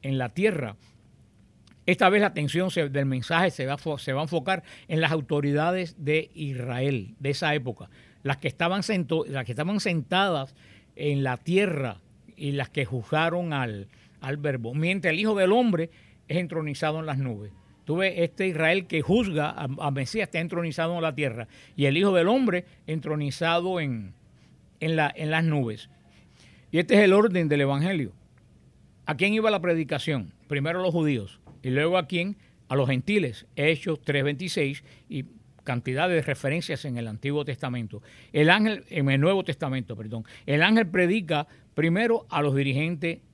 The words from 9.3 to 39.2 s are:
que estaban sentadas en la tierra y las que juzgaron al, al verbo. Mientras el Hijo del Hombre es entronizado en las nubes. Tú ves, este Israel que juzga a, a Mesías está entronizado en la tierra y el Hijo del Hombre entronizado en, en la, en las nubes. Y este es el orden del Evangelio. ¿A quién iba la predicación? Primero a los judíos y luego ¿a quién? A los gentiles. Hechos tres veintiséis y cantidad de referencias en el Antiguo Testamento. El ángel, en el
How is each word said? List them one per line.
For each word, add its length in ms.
que 80
estaban 280
sentadas 760
en 300
la 120
tierra 640
y 160
las 160
que 160
juzgaron 680
al, 360
al 160
verbo. 380
Mientras 380
el 80
Hijo 140
del 180
Hombre 380
es 80
entronizado 640
en 60
las 120
nubes. 320
Tú 120
ves, 200
este 320
Israel 400
que 120
juzga 480
a, 200
a 140
Mesías 340
está 140
entronizado 560
en 60
la 120
tierra 320
y 80
el 120
Hijo 160
del 140
Hombre 380
entronizado 920
en, 320
en 160
la, 180
en 160
las 140
nubes. 440
Y 60
este 180
es 40
el 120
orden 360
del 120
Evangelio. 520
¿A 100
quién 180
iba 180
la 100
predicación? 720
Primero 320
a 20
los 100
judíos 480
y 80
luego 260
¿a 100
quién? 300
A 60
los 140
gentiles. 640
Hechos 480
tres 220
veintiséis 580
y 160
cantidad 460
de 140
referencias 640
en 120
el 120
Antiguo 360
Testamento. 580
El 180
ángel, 400
en 200
el 100